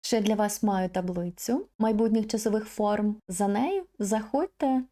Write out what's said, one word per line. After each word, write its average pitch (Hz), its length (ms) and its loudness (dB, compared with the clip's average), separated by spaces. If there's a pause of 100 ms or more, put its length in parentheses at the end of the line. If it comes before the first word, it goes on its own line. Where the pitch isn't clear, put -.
Ще 226 200 0
для 214 140 2
вас 208 280 0
маю 190 260 2
таблицю 180 760 -4 (120)
майбутніх 220 480 2
часових 214 380 0
форм. 208 500 0 (120)
За 190 200 -2
нею 302 380 0 (140)
заходьте 262 920 0